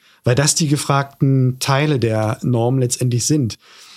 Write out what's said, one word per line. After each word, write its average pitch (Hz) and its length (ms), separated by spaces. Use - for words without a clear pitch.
weil 123 100
das 143 200
die 160 120
gefragten 135 920
Teile 139 380
der 110 440
Norm 123 360
letztendlich 123 460
sind. 143 320